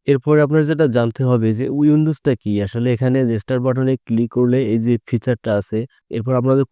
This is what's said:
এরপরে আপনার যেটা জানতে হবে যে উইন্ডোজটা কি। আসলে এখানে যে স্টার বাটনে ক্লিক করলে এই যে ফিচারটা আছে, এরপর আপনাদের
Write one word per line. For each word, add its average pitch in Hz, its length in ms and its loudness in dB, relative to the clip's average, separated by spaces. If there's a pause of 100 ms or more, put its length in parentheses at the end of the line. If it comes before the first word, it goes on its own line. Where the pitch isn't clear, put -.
(120)
এরপরে 147 340 2
আপনার 156 240 2
যেটা 156 160 2 (120)
জানতে 117 320 0
হবে 113 200 2 (100)
যে 131 60 -4 (140)
উইন্ডোজটা 151 640 2
কি। 104 100 -4 (140)
আসলে 117 300 -4
এখানে 127 240 0 (100)
যে 113 140 -2
স্টার 127 220 -4
বাটনে 131 280 0 (140)
ক্লিক 113 300 -2
করলে 123 220 2 (140)
এই 113 120 2
যে 120 80 2 (140)
ফিচারটা 117 520 -4
আছে, 107 200 -4 (360)
এরপর 117 240 -4
আপনাদের 131 320 2